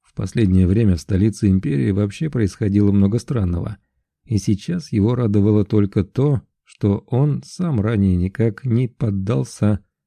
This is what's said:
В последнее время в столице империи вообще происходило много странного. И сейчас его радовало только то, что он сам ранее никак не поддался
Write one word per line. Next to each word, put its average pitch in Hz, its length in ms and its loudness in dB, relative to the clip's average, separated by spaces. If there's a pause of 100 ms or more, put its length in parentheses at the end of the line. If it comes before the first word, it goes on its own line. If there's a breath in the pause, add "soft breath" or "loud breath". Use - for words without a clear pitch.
В - 140 -20
последнее 92 540 2
время 101 260 2
в 82 60 -4
столице 101 480 0
империи 120 420 0
вообще 101 400 -2
происходило 101 640 0
много 98 260 2
странного. 92 600 -4 (460)
И 104 140 -2
сейчас 147 540 -4
его 113 240 0
радовало 107 480 2
только 101 400 0
то, 135 380 -2 (240)
что - 400 -2
он 131 380 -2
сам 160 360 -4
ранее 98 360 2
никак 101 480 -2
не 120 240 0
поддался 107 920 -2 (260)